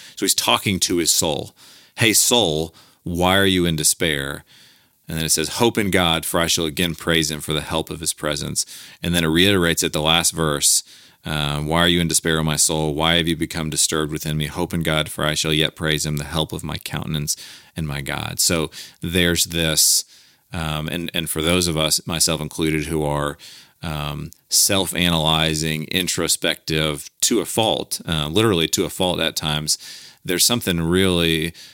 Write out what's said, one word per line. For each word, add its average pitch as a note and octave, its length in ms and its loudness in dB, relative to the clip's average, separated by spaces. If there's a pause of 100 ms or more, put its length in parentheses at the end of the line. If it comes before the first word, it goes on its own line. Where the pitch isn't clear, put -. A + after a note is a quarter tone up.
(160)
So G2+ 100 -4
he's F#2+ 80 2
talking A2+ 460 0
to F2+ 180 0
his E2 120 2
soul. - 460 0 (400)
"Hey, A2+ 160 6
soul, E2+ 640 2 (280)
why F2+ 360 2
are G2 80 4
you F2+ 180 4
in E2+ 100 2
despair?" D2 680 -2 (640)
And E2 80 -8
then D#2+ 80 -2
it D#2 60 0
says, - 300 -2
"Hope A#2 180 2
in G2+ 120 0
God, E2+ 360 2
for F2 140 0
I E2+ 60 2
shall E2+ 200 0
again E2+ 280 -2
praise E2 360 0
him D2+ 100 -6
for D#2 140 -4
the D2+ 80 -2
help D#2+ 260 -4
of D#2+ 120 -10
his D#2+ 120 -4
presence." D2+ 540 -4 (360)
And F2 120 0
then F2 100 2
it D#2+ 40 2
reiterates F2 540 4
at E2+ 120 0
the D#2 80 0
last D#2+ 300 2
verse, D#2 500 0 (420)
uh, D2 360 -2
"Why D2+ 200 0
are F2 80 6
you F2 120 4
in E2+ 80 2
despair, D#2+ 300 0
O D#2+ 40 0
my D#2 140 0
soul? D#2 380 0
Why E2 220 2
have E2 120 0
you E2 80 0
become D#2+ 320 -6
disturbed D2+ 440 -2
within D#2 260 -4
me? D2+ 80 -2
Hope E2+ 260 -4
in E2+ 100 -2
God, D#2 280 0
for - 140 -6
I D2+ 100 0
shall D#2 180 0
yet D2+ 240 0
praise D#2 300 0
him, D2+ 100 -2
the D2 80 -4
help D#2 280 -2
of E2 120 -8
my D#2 140 -6
countenance D2+ 580 -6 (400)
and D#2+ 100 -4
my C#2+ 140 -6
God." D2 400 -6
So E2 300 0 (320)
there's F2 440 4
this, E2 580 2 (480)
um, D#2 360 -4
and, E2 240 -6
and E2+ 160 -4
for D#2+ 140 -2
those F2 260 4
of D#2+ 80 0
us, D#2 300 0
myself D#2+ 340 0
included, D#2 460 -2
who D#2 180 0
are, D2 320 -2 (460)
um, D2+ 480 -6 (180)
self-analyzing, D#2+ 1400 2
introspective D#2+ 1300 -2 (120)
to A2+ 180 2
a E2+ 60 -2
fault, - 600 0
uh, D2+ 220 -2
literally F2 400 2
to - 160 -2
a D#2+ 60 -6
fault F2+ 300 0
at D#2 160 -2
times, D2+ 420 -2 (460)
there's F2 200 0
something G#2 360 0
really, E2+ 720 2 (220)